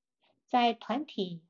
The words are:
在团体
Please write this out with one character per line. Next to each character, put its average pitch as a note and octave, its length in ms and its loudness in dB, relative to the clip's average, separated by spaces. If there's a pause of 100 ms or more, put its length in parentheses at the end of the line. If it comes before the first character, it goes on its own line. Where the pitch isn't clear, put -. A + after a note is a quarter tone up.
(480)
在 A#3+ 260 4
团 B3+ 320 -6
体 F3+ 440 -8